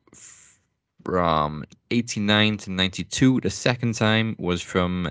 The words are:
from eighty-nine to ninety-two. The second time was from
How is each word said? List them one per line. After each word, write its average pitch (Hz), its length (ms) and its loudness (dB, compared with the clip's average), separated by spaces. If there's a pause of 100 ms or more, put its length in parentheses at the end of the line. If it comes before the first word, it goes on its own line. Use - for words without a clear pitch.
(1040)
from 78 600 0 (260)
eighty-nine 107 680 2
to 95 140 -12
ninety-two. 92 720 2
The 104 80 -2
second 123 460 -2
time 110 420 0
was 87 240 -2
from 90 500 -2